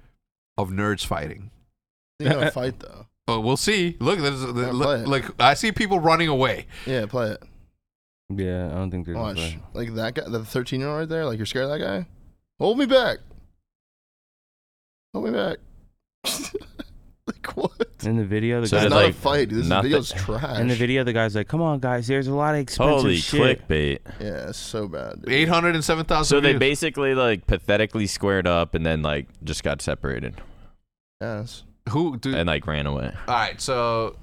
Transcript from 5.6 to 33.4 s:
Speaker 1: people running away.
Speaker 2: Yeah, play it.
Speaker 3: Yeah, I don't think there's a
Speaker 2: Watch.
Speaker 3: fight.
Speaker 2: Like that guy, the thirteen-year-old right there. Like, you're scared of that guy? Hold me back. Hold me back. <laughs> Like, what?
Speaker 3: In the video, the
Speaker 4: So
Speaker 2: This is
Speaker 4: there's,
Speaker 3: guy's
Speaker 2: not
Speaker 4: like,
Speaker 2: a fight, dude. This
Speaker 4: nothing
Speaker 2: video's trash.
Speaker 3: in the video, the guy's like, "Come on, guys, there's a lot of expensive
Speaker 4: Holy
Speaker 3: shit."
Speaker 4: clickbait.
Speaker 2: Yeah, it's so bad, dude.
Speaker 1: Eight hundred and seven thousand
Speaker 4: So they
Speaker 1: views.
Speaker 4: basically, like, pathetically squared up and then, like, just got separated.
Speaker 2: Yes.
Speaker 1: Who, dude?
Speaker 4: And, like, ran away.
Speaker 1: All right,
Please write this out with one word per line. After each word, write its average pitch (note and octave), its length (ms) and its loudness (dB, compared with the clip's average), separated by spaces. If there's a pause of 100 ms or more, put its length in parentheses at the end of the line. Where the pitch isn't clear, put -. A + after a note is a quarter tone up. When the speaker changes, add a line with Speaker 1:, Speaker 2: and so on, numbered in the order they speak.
Speaker 1:
people G3 300 0
running D#3+ 280 4
away. B2+ 380 2 (200)
Speaker 2:
Yeah, B2+ 200 -2
play A#2+ 260 -2
it. - 100 -12 (920)
Speaker 3:
Yeah, F2+ 320 -2
I D2+ 80 -6
don't F#2 160 -4
think F2+ 160 -4
there's E2+ 120 -6
a - 20 -4
Speaker 2:
Watch. G2+ 180 -6
Speaker 3:
fight. E2 220 -6 (140)
Speaker 2:
Like A#2 200 -8
that A2+ 200 -4
guy, C#3+ 140 -6
the A2+ 160 -4
thirteen-year-old C3+ 540 -4
right D#3+ 100 -4
there. D#3+ 180 -4
Like, A#2 120 -4
you're G#2+ 80 -4
scared C3 200 -2
of C#3+ 60 -2
that D3+ 60 -2
guy? F#3 280 -4 (520)
Hold G#3 200 2
me C#4 80 4
back. A#3 320 4 (2000)
Hold A3 120 -4
me A3 60 -2
back. G3 260 -2 (680)
<laughs> - 300 -6 (720)
Like, - 300 -10
what? - 320 -2 (140)
Speaker 3:
In A2+ 140 0
the A2 80 0
video, A2 360 0
the A#2 60 0
Speaker 4:
So G#2 100 2
Speaker 2:
This G#2 100 4
is G2+ 40 4
Speaker 4:
there's, - 0 -
Speaker 3:
guy's - 0 -
Speaker 2:
not G2+ 140 8
Speaker 4:
like, F#2+ 100 4
Speaker 2:
a - 20 -16
fight, C#3 340 2
dude. A2 100 -2
This - 80 0
Speaker 4:
nothing G2 220 2
Speaker 2:
video's C#3+ 220 2
trash. A2 460 -4
Speaker 3:
in A#2 80 2
the B2 80 2
video, B2 300 2
the A#2+ 80 0
guy's A2 240 2
like, G#2 100 -2
"Come D#3+ 160 -2
on, D3+ 160 0
guys, B2 300 -2
there's C3+ 180 0
a C#3 80 -2
lot D3+ 220 2
of D3 40 0
expensive C#3 420 4
Speaker 4:
Holy G2 160 4
Speaker 3:
shit." C3 500 2
Speaker 4:
clickbait. D2 300 2 (200)
Speaker 2:
Yeah, E2 300 -8
it's G#2 100 -10
so G#2+ 300 -6
bad, B1 340 -10
dude. F#2+ 100 -4
Speaker 1:
Eight D3+ 140 4
hundred E3+ 300 4
and D3+ 80 -2
seven D#3+ 220 2
thousand D#3 300 4
Speaker 4:
So C#3+ 40 6
they C#3+ 120 6
Speaker 1:
views. C#3 60 2
Speaker 4:
basically, C#3 560 2
like, A#2+ 320 2
pathetically G#2 640 2
squared F#2+ 400 2
up E2+ 260 2
and E2 100 -2
then, D#2+ 180 0
like, D2 260 -2 (160)
just D2+ 180 -6
got C#2+ 180 -2
separated. C2 600 -6 (800)
Speaker 2:
Yes. A2 420 -8 (280)
Speaker 1:
Who, D3 260 0
dude? C3 180 -4
Speaker 4:
And, E2+ 140 0
like, D2+ 180 -2
ran D2 200 -2
away. C#2 260 -4 (160)
Speaker 1:
All B2 60 0
right, G#2+ 260 -2